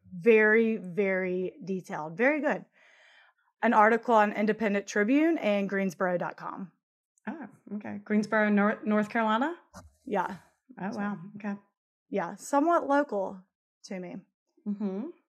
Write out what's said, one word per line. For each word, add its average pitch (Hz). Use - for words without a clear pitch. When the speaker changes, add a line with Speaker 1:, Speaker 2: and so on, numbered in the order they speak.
Speaker 1:
very, 220
very 185
detailed. 165
Very 277
good. 247
An 226
article 226
on 208
Independent 208
Tribune 285
and 202
Greensboro 190
dot 170
com. -
Speaker 2:
Oh, 269
okay. 208
Greensboro, 214
Nor-, 208
North 214
Carolina? 233
Speaker 1:
Yeah. -
Speaker 2:
Oh, 185
Speaker 1:
So 226
Speaker 2:
wow. 202
Okay. 202
Speaker 1:
Yeah, 180
somewhat 311
local 214
to 190
me. 175
Speaker 2:
Mm-hmm. 202